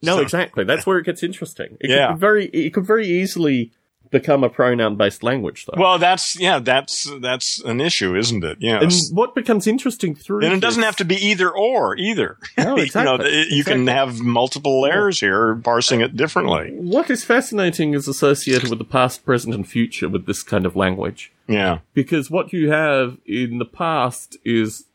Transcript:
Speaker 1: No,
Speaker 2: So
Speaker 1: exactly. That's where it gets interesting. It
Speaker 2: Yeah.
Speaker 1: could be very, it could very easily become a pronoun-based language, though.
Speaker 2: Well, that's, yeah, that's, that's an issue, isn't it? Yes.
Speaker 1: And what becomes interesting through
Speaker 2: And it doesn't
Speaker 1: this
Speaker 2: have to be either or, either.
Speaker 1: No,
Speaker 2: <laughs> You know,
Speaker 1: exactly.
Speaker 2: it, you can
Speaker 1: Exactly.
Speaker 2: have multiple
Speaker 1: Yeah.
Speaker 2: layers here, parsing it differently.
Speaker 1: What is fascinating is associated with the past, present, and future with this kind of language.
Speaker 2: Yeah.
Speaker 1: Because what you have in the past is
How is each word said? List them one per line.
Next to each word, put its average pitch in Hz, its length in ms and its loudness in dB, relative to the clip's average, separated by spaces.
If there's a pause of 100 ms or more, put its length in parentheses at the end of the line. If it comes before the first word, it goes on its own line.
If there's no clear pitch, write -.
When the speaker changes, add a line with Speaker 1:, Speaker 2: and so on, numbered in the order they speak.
Speaker 1:
No, 170 140 2
Speaker 2:
So 165 60 2
Speaker 1:
exactly. 143 420 -2
That's 123 240 -2
where 190 100 2
it 165 80 -4
gets 175 160 -6
interesting. - 580 -10
It - 100 -4
Speaker 2:
Yeah. 135 180 4
Speaker 1:
could 101 80 0
be - 40 -10
very, 208 260 4
it 160 280 -4
could 190 100 0
very 214 220 2
easily 170 640 0 (420)
become 139 320 2
a 123 40 2
pronoun-based 113 760 0
language, 117 420 -4
though. - 160 -12
Speaker 2:
Well, 185 160 4
that's, 175 400 2
yeah, 175 220 2
that's, 131 500 0 (100)
that's 127 440 -4
an 120 160 -2
issue, 104 340 0
isn't 107 300 0
it? 76 160 -6
Yes. 160 480 2
Speaker 1:
And 165 80 -4
what 240 180 0
becomes 220 320 0
interesting 220 480 -2
through 196 300 -4
Speaker 2:
And 175 100 2
it 190 60 0
doesn't 226 200 2
Speaker 1:
this 220 60 2
Speaker 2:
have 214 120 -2
to 196 60 -2
be 180 120 0
either 190 340 2
or, 190 460 0
either. 190 420 -2 (180)
Speaker 1:
No, 247 80 2
Speaker 2:
<laughs> 277 120 0
You - 0 -
know, 240 80 2
Speaker 1:
exactly. 131 460 0
Speaker 2:
it, 151 200 2
you 143 140 0
can 139 160 0
Speaker 1:
Exactly. 127 120 2
Speaker 2:
have 127 280 0
multiple 131 640 0
Speaker 1:
Yeah. 156 80 2
Speaker 2:
layers 202 240 0
here, 110 380 2
parsing 117 460 2
it - 140 -2
differently. 110 600 0
Speaker 1:
What 196 340 0
is 233 140 -2
fascinating 190 680 0
is 139 120 -2
associated 135 640 2
with 113 80 -4
the 113 60 -8
past, 127 400 0
present, 117 320 0
and 98 120 -6
future 113 400 -2
with 92 180 -4
this - 180 -6
kind 95 220 0
of 90 100 -4
language. 95 560 -2 (160)
Speaker 2:
Yeah. 95 320 0 (120)
Speaker 1:
Because 139 380 -2
what 170 220 -2
you 156 180 0
have 139 560 0
in 120 320 -4
the 120 60 -2
past 143 800 -4
is 113 400 -2 (100)